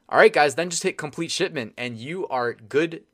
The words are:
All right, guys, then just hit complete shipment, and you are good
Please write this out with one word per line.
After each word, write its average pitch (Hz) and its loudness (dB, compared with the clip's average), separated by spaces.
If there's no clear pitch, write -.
All - 2
right, 208 8
guys, 147 4
then 170 -2
just 170 -4
hit 185 -2
complete 156 -8
shipment, 160 -4
and 120 -8
you 156 -8
are 120 -2
good 151 -2